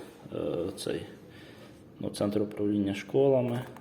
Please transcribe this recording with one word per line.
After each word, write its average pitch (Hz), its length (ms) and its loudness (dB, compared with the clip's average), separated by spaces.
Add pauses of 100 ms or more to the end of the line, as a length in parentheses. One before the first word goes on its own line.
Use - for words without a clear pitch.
(340)
е, 82 40 -4 (380)
цей, - 240 -4 (1000)
ну, 104 100 -4
центр 104 320 2
управління 104 520 2
школами, 123 680 4 (200)